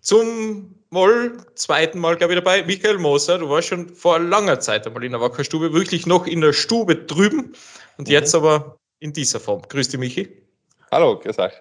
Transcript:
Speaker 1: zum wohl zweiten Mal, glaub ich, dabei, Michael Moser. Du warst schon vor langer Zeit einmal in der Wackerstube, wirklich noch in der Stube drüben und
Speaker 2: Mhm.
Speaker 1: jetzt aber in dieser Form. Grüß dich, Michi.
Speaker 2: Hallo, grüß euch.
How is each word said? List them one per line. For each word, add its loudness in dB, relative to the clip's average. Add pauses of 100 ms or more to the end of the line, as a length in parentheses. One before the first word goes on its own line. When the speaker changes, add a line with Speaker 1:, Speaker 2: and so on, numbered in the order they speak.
Speaker 1:
zum 0 (160)
wohl 2 (200)
zweiten 0
Mal, 0
glaub 2
ich, 0
dabei, 2
Michael 0
Moser. 2
Du -6
warst 0
schon -6
vor 0
langer 2
Zeit -4
einmal -10
in -8
der -4
Wackerstube, -4
wirklich -2
noch 2
in -2
der 4
Stube 0
drüben -2 (420)
und -12
Speaker 2:
Mhm. 0
Speaker 1:
jetzt 2
aber 2 (220)
in -12
dieser -4
Form. -6
Grüß -4
dich, -6
Michi. -6 (640)
Speaker 2:
Hallo, 2
grüß -8
euch. -2